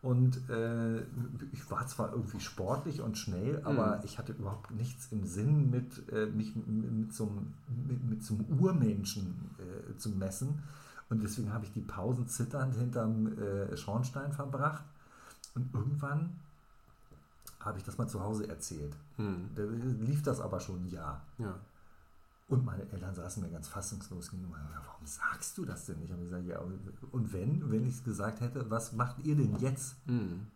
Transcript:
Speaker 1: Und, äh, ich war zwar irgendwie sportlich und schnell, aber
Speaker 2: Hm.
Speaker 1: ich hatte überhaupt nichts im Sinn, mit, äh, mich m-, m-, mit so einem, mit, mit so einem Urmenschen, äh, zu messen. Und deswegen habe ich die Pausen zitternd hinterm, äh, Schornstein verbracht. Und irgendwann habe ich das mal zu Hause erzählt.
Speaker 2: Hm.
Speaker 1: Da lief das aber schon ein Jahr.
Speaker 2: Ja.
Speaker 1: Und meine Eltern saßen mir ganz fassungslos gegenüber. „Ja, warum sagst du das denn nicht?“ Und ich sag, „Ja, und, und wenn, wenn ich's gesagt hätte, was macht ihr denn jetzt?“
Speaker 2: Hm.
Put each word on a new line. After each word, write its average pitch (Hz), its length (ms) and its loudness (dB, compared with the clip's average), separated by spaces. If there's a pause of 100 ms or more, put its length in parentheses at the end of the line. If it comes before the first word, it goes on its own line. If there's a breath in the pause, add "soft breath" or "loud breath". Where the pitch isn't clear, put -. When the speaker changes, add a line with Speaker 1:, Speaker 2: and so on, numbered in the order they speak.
Speaker 1:
Und, 127 480 6
äh, 113 520 2 (500)
ich - 180 -10
war - 180 0
zwar - 260 -2
irgendwie 107 260 -2
sportlich 101 640 -2
und 110 160 -2
schnell, 107 480 0
aber 110 320 4
Speaker 2:
Hm. - 80 -2
Speaker 1:
ich - 120 -8
hatte - 140 -6
überhaupt 98 400 -4
nichts 117 400 -4
im 101 140 0
Sinn, 123 440 6
mit, - 420 0
äh, 107 160 2
mich 107 280 0
m-, 107 100 -2
m-, 110 360 2
mit 107 120 -2
so 110 140 0
einem, 101 260 -2 (340)
mit, - 220 0
mit 107 140 0
so 110 120 0
einem 107 100 2 (140)
Urmenschen, 104 920 4 (100)
äh, - 380 -8
zu - 140 -4
messen. 98 520 0 (460 loud breath)
Und 110 140 2
deswegen 104 300 0
habe 107 120 -2
ich 95 60 -10
die 107 100 -2
Pausen 120 460 0
zitternd 131 480 0
hinterm, 113 640 2
äh, 98 380 0
Schornstein 127 560 0
verbracht. 139 500 0 (720 loud breath)
Und 123 180 -2
irgendwann 143 640 0 (1200)
habe 101 180 -4
ich 95 60 -8
das - 120 -6
mal 113 100 2
zu 101 140 -2
Hause 104 280 0
erzählt. 73 440 -6 (220)
Speaker 2:
Hm. 98 400 -2
Speaker 1:
Da 107 80 -2
lief 117 580 2
das - 200 0
aber 92 180 -2
schon 90 240 -4
ein 90 80 -4
Jahr. 73 300 -6 (160)
Speaker 2:
Ja. 101 180 -4 (920 soft breath)
Speaker 1:
Und 127 160 6
meine 98 260 -4
Eltern 95 240 -4
saßen 90 280 -6
mir 85 60 -4
ganz 80 200 -8
fassungslos 98 600 -8
gegenüber. 90 260 -8
„Ja, 76 280 -8
warum - 200 -14
sagst - 520 -2
du 185 80 -2
das - 200 -6
denn 78 140 -6
nicht?“ 87 140 -6
Und 87 100 -4
ich 87 60 -6
sag, 90 160 -4
„Ja, 87 140 -4
und, 92 180 -4 (360)
und 117 200 2
wenn, 117 380 2
wenn 110 140 4
ich's - 180 -2
gesagt 107 380 -2
hätte, 123 280 -2
was 113 240 0
macht 123 260 2
ihr 151 180 4
denn 104 220 6
jetzt?“ 131 360 0 (120)
Speaker 2:
Hm. 104 480 0